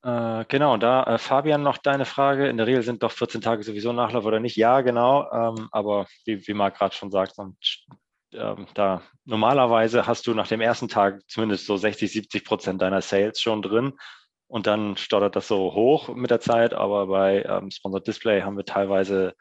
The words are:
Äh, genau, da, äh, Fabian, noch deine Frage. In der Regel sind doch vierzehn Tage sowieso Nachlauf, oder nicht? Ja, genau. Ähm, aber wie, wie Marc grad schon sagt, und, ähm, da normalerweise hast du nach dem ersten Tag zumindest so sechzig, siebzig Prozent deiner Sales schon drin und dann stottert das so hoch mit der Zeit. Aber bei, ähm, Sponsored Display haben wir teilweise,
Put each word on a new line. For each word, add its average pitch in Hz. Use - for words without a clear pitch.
Äh, 117
genau, 135
da, 123
äh, 113
Fabian, 147
noch 139
deine 139
Frage. 139
In 120
der 113
Regel 127
sind 117
doch 113
vierzehn -
Tage 110
sowieso 107
Nachlauf, 117
oder 110
nicht? 117
Ja, 120
genau. 123
Ähm, 113
aber 101
wie, 104
wie 104
Marc 101
grad 98
schon 101
sagt, 95
und, 98
ähm, 107
da 95
normalerweise 117
hast 117
du 117
nach 107
dem 113
ersten 117
Tag 98
zumindest 107
so 101
sechzig, 101
siebzig 107
Prozent 95
deiner 92
Sales 101
schon 107
drin 117
und 110
dann 104
stottert 101
das 95
so 95
hoch 127
mit 123
der 117
Zeit. 117
Aber 101
bei, 98
ähm, 98
Sponsored 95
Display 107
haben 98
wir 98
teilweise, 95